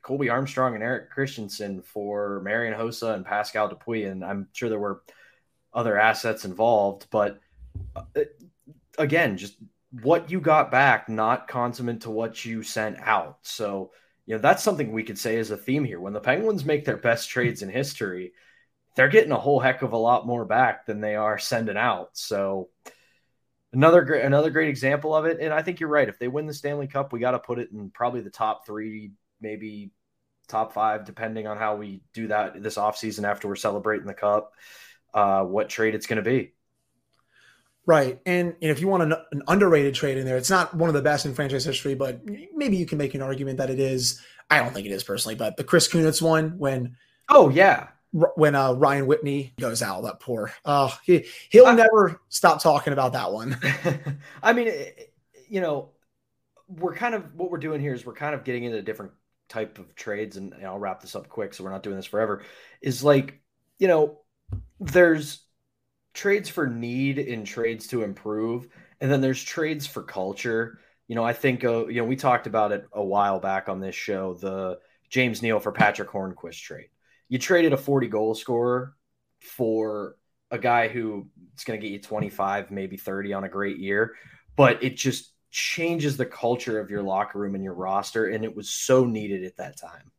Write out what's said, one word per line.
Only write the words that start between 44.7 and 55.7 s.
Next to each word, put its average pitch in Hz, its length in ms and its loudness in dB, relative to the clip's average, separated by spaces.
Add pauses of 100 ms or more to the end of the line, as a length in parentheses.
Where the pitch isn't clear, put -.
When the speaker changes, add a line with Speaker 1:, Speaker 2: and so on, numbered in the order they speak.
Speaker 2:
think 101 140 -8
it 101 60 -6
is 95 100 -6
personally, 104 320 -6
but 107 220 -4
the - 80 -6
Chris - 240 4
Kunitz 160 340 2
one 160 360 2
when 131 380 -2 (320)
Speaker 1:
Oh, 180 200 10
yeah. 156 400 6 (280)
Speaker 2:
R-, 160 200 4
when, 151 180 6
uh, 135 200 2
Ryan 139 340 2
Whitney 143 500 0
goes 117 240 -4
out, 92 220 -6
that - 160 -10
poor, 110 320 -6 (120)
uh, 143 260 2 (120)
he, 175 220 4 (240)
he'll 247 180 12
Speaker 1:
I 240 80 10
Speaker 2:
never 220 540 6
stop 156 340 4
talking 147 300 4
about 131 220 0
that 101 180 -2
one. 120 260 -6 (420)
Speaker 1:
<laughs> - 420 -12
I 220 100 6
mean, 240 160 2
it, 135 440 -10 (360)
you 196 120 -4
know, 147 300 -4 (760)